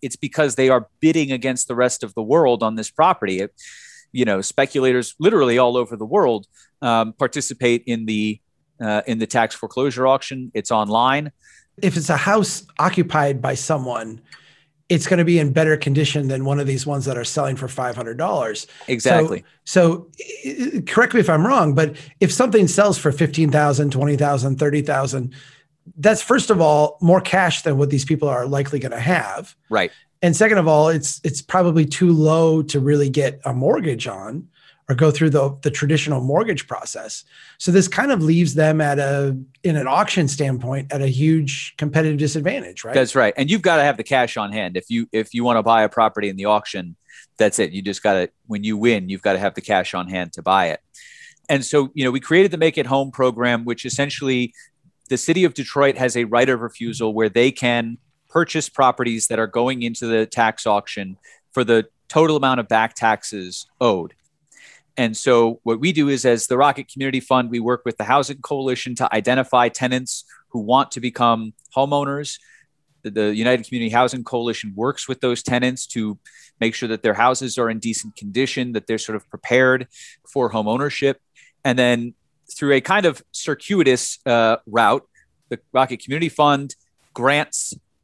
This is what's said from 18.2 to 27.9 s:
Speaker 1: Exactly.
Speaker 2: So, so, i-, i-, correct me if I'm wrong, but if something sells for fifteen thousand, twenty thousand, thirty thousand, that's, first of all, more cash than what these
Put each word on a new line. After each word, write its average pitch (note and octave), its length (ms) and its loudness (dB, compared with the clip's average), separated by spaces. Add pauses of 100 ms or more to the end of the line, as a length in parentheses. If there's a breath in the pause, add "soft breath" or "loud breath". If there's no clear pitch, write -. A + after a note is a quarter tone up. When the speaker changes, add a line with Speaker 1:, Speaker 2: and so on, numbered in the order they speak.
Speaker 1:
Exactly. B2+ 560 2 (200 soft breath)
Speaker 2:
So, E3+ 560 2
so, - 60 -16 (200)
i-, B3+ 320 -6
i-, E3 40 -4
correct A#3+ 340 2
me A3+ 60 6
if F3 80 2
I'm D#3+ 160 4
wrong, G#3+ 280 2
but D3+ 240 2 (220 loud breath)
if F#3 120 2
something G#3+ 360 4
sells G3+ 320 4
for D3 120 0
fifteen D#3 380 0
thousand, C#3+ 420 2
twenty C#3+ 240 0
thousand, C#3 440 0
thirty D3 240 0
thousand, C3+ 500 -4 (640 loud breath)
that's, G#3 240 2
first A#3+ 280 2
of F#3 120 4
all, D3+ 400 4
more F3+ 200 6
cash F3+ 400 0
than C#3+ 160 0
what C#3+ 120 2
these C#3 160 -2